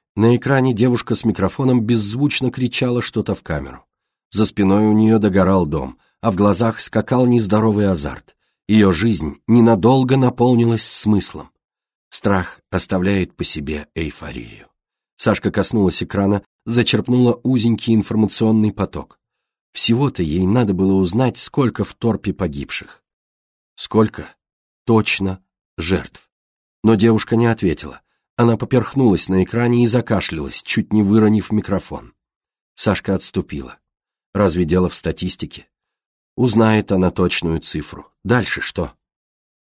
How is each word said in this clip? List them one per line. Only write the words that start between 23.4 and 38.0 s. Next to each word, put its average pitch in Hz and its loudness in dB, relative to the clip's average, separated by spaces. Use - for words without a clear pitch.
Сколько - -2
точно 101 0
жертв. - -6
Но 110 4
девушка 110 2
не 117 2
ответила. 92 -4
Она 117 2
поперхнулась 120 0
на 92 2
экране 120 0
и 120 4
закашлялась, 107 -2
чуть - -4
не 107 4
выронив 107 2
микрофон. 98 -6
Сашка - -2
отступила. 76 -6
Разве 90 2
дело 90 2
в - -6
статистике? - -8
Узнает 110 2
она 92 2
точную 85 -2
цифру. - -10